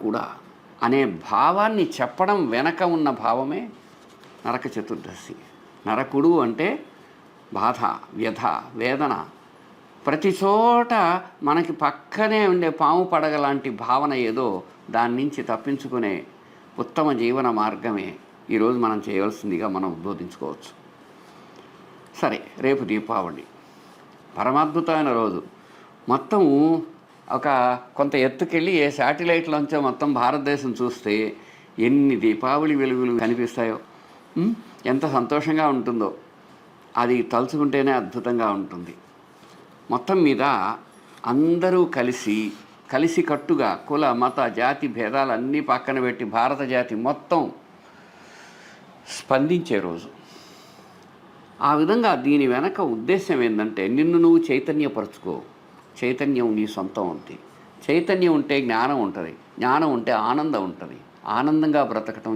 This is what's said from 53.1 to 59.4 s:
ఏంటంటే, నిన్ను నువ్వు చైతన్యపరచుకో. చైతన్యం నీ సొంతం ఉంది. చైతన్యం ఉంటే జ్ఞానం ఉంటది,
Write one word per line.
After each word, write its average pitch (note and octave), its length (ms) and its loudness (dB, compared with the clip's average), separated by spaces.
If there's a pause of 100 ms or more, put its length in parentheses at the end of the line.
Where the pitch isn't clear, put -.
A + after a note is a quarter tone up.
ఏంటంటే, G#2+ 340 -2 (160)
నిన్ను E3+ 260 4
నువ్వు E3 240 8
చైతన్యపరచుకో. B2+ 880 -2 (640)
చైతన్యం B2+ 580 0
నీ G#2+ 80 0 (120)
సొంతం F#2+ 360 -4
ఉంది. - 240 -14 (480)
చైతన్యం F3 540 2
ఉంటే C#3 180 0 (100)
జ్ఞానం B2 380 0
ఉంటది, F2+ 280 -6 (260)